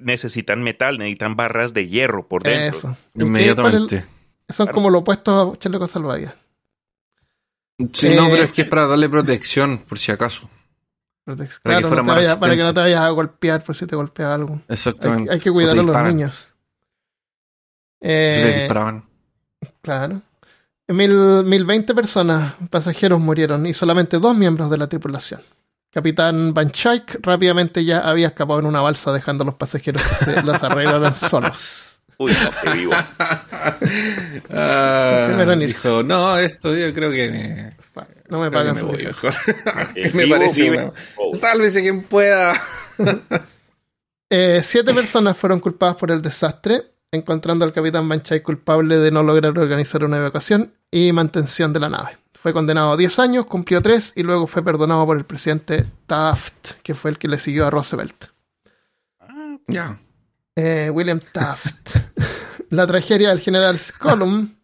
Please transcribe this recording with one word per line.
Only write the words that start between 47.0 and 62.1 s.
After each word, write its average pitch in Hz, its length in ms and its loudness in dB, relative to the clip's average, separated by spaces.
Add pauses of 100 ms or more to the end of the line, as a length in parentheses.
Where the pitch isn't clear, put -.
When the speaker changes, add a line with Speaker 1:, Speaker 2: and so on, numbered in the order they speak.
Speaker 2:
encontrando 160 540 -2
al 160 60 -2
capitán 160 380 -2
Van 156 120 -2
Schaik 156 200 -2
culpable 160 560 0
de 156 140 4
no 156 100 2
lograr 151 380 4
organizar 147 440 0
una 147 140 0
evacuación 147 560 0 (160)
y 175 220 2
mantención 156 600 0
de 156 80 -2
la 147 100 -2
nave. - 280 -10 (160)
Fue - 180 -4
condenado 156 420 2
a 151 40 2
diez 175 220 2
años, 247 260 2
cumplió 180 380 0
tres 220 320 2
y 180 80 -2
luego 170 240 0
fue 170 160 -4
perdonado 160 420 2
por 156 120 2
el 143 80 -6
presidente 156 600 -4 (220)
Taft, 156 640 -4 (100)
que - 140 -8
fue 151 160 -4
el 151 80 -8
que - 80 -6
le 147 100 -2
siguió 147 300 -2
a - 20 0
Roosevelt. - 560 -4 (920)
Speaker 1:
Ah. 294 380 -16 (100)
Speaker 3:
Ya. 160 320 -8 (560)
Speaker 2:
Eh, 160 360 -2
William 170 280 -2 (120)
Taft. - 640 -8 (340)